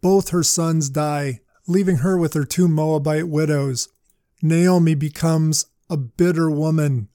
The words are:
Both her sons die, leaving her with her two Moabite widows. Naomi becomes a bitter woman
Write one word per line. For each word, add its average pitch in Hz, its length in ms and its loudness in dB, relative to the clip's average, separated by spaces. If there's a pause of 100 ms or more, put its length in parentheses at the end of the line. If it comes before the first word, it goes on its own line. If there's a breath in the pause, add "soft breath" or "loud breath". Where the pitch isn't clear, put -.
Both 190 280 2
her 175 120 0
sons 160 480 0
die, 143 520 -4 (260)
leaving 185 280 2
her 180 200 0
with 165 160 0
her 151 120 -2
two 180 240 0
Moabite 156 580 0
widows. 147 600 -2 (520)
Naomi 165 540 4
becomes 156 720 0 (240)
a 170 60 -4
bitter 160 520 0
woman 151 680 0